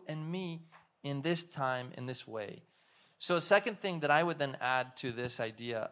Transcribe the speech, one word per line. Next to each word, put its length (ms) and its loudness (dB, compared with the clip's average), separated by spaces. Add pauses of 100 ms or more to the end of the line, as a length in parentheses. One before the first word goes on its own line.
and 240 -6
me 360 -6 (360)
in 200 -4
this 220 0
time, 520 -4
in 80 -8
this 240 -6
way. 340 -10 (560)
So 180 4
a 40 4
second 380 6
thing 220 -2
that 100 2
I 120 8
would 160 0
then 220 -2
add 380 0
to 140 -4
this 280 -4
idea 520 -4